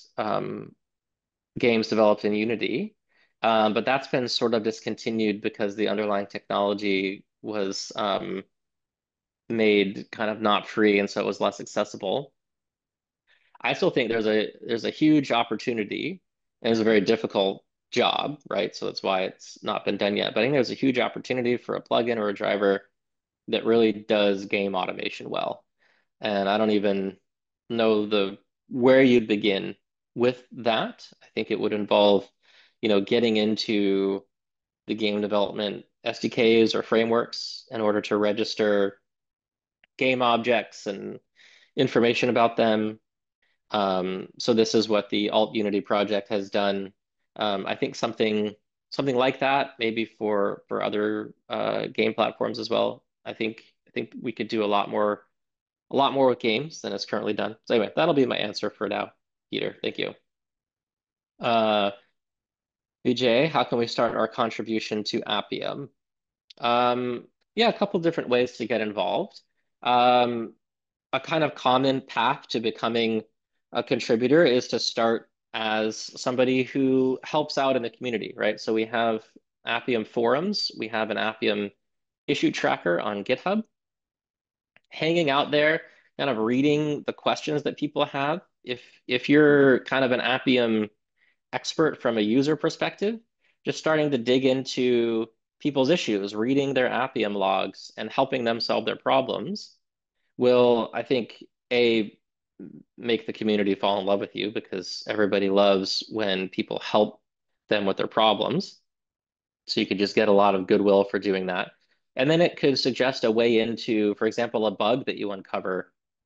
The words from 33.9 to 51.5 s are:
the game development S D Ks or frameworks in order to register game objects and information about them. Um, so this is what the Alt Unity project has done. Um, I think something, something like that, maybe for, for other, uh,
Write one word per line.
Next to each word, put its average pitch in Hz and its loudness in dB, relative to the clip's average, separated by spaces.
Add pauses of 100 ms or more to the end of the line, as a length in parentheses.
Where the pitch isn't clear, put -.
the 117 -2
game 104 -2
development 101 -2 (200)
S 117 -6
D 120 -4
Ks 113 4
or 107 -2
frameworks - -2
in 120 -8
order 104 0
to 107 -2
register 104 0 (960)
game 131 0
objects 117 0
and 104 -10 (580)
information 123 2
about 117 2
them. 110 0 (720)
Um, 92 -2 (100)
so - 0
this 110 2
is 107 4
what 104 0
the 104 -2
Alt 110 2
Unity 104 0
project 101 -2
has 98 -4
done. 98 -2 (440)
Um, 101 -2
I 107 -4
think 127 -4
something, 107 -2 (360)
something 139 -2
like 131 0
that, 135 0
maybe 113 -2
for, 104 -2
for 104 -4
other, 107 -4 (140)
uh, 107 -4